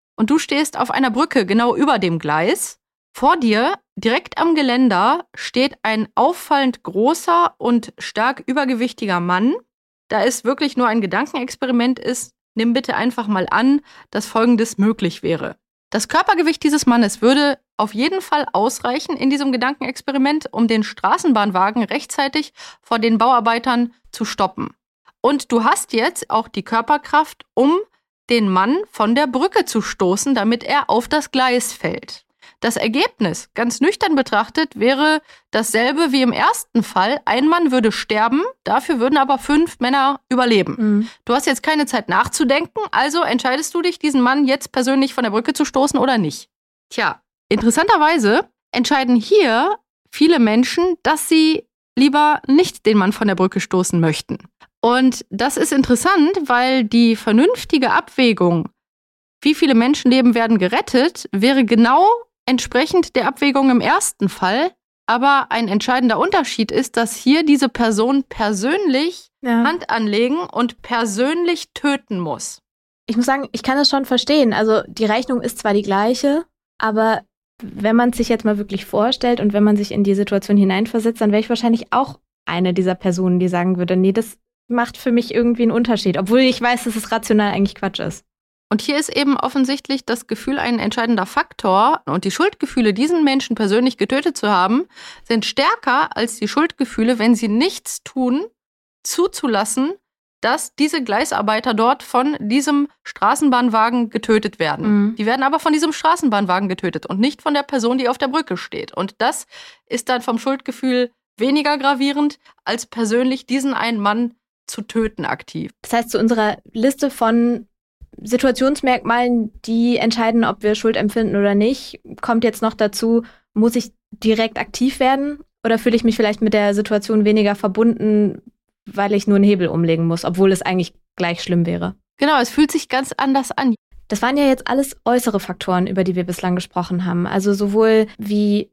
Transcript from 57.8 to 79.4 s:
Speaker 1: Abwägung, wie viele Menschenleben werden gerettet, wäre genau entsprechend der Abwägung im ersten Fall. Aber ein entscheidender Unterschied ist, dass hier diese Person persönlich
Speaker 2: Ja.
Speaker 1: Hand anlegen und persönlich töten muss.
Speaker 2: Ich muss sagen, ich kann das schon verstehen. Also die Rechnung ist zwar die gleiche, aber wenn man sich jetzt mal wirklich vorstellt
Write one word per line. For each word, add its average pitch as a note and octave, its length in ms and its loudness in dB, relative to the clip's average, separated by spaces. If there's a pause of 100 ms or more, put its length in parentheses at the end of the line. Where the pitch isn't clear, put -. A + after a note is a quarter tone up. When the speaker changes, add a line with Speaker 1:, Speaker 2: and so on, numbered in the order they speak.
Speaker 1:
Abwägung, F3+ 760 0 (760)
wie D4+ 120 2
viele C#4+ 200 2
Menschenleben B3 600 4
werden A3+ 240 2
gerettet, B3+ 720 0
wäre B3+ 320 4
genau A#3 440 4 (380)
entsprechend C4 720 0
der A#3+ 100 4
Abwägung C4+ 440 2
im A#3+ 100 4
ersten D4 480 0
Fall. A#3 420 -2 (380)
Aber C4 420 2
ein A3+ 180 -2
entscheidender A3+ 500 0
Unterschied D4+ 540 0
ist, - 240 -4
dass A3+ 180 0
hier D#4 300 2
diese C#4+ 240 4
Person A#3+ 600 0
persönlich C4+ 1000 -2 (100)
Speaker 2:
Ja. A#3 220 0
Speaker 1:
Hand E4 280 -2
anlegen A3+ 480 0
und B3 440 -4
persönlich C4+ 920 -2
töten C#4 440 -4
muss. D3+ 440 -8 (440)
Speaker 2:
Ich A3 100 -4
muss A#3+ 100 2
sagen, C#4 260 -2
ich - 100 -10
kann C4 140 -2
das C#4+ 120 2
schon C#4 160 0
verstehen. B3+ 480 2
Also A3 360 2
die - 160 -4
Rechnung A#3+ 360 -2
ist - 180 -6
zwar G#3 160 0
die G#3 80 2
gleiche, A#3+ 640 0 (340)
aber A3 440 0 (400)
wenn G#3 320 -2
man A#3+ 180 4
sich A#3+ 160 -4
jetzt A3+ 160 -2
mal G#3 140 0
wirklich G3+ 260 -8
vorstellt A#3+ 560 0